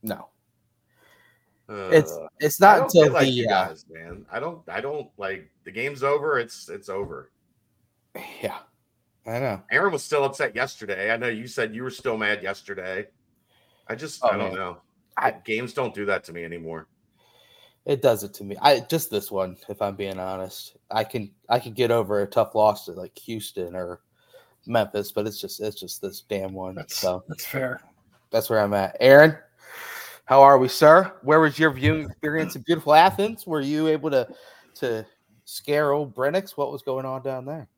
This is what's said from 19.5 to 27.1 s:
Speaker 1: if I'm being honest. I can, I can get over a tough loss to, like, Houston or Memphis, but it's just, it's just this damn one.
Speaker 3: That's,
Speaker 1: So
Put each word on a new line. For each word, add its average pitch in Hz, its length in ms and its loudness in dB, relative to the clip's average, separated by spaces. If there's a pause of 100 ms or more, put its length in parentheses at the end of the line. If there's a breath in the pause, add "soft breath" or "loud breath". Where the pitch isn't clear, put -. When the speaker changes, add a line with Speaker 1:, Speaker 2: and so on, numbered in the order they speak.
Speaker 1:
if 104 140 -8
I'm 101 120 -4
being 95 240 -8
honest. 92 600 -10 (120)
I 107 140 -2
can, 107 260 -8 (200)
I 120 80 2
can 117 160 -8
get 120 160 2
over 104 320 2
a 101 40 -2
tough 107 280 -2
loss 107 320 2
to, 92 60 -14
like, 90 260 -14
Houston 98 580 -10
or 90 240 -10 (680 soft breath)
Memphis, 104 460 -2
but 104 140 -2
it's 107 120 -10
just, - 220 -12
it's 107 180 -8
just - 220 -14
this 95 220 -12
damn 95 320 -8
one. 92 220 -12
Speaker 3:
That's, - 200 -12
Speaker 1:
So 92 320 -4